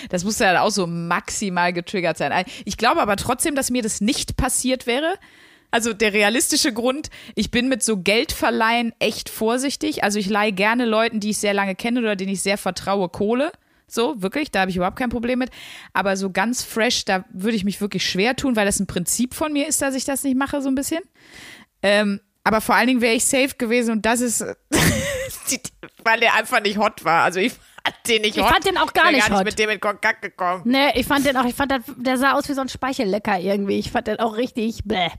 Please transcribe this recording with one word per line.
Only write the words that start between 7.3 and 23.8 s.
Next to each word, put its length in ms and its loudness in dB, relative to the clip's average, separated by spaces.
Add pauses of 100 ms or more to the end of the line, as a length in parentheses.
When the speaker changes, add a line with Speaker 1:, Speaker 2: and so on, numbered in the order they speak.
Speaker 1:
ich 160 -2
bin 160 2
mit 160 0
so 140 0
Geldverleihen 1000 2
echt 300 -2
vorsichtig. 760 -2
Also 140 0
ich 100 -2
leihe 240 2
gerne 320 2
Leuten, 340 2
die 120 -2
ich 60 -2
sehr 160 0
lange 220 0
kenne 240 -2
oder 160 0
denen 160 -4
ich 100 -4
sehr 160 0
vertraue, 520 -2
Kohle. 420 0 (360)
So, 340 -2
wirklich, 300 -4
da 100 0
habe 100 0
ich 60 -2
überhaupt 200 0
kein 120 0
Problem 300 -2
mit. 120 -2 (420)
Aber 220 2
so 160 -4
ganz 320 -2
fresh, 400 0
da 260 0
würde 280 -2
ich 80 -2
mich 160 -2
wirklich 280 -2
schwer 280 2
tun, 180 0
weil 100 4
das 140 0
ein 80 -2
Prinzip 460 -2
von 180 -2
mir 160 0
ist, 140 -2
dass 140 0
ich 100 -4
das 180 -2
nicht 140 0
mache, 240 -2
so 80 -2
ein 60 2
bisschen. 280 -2 (800)
Ähm, 380 2 (240)
aber 160 2
vor 140 2
allen 120 4
Dingen 140 2
wäre 140 2
ich 100 0
safe 320 2
gewesen 340 0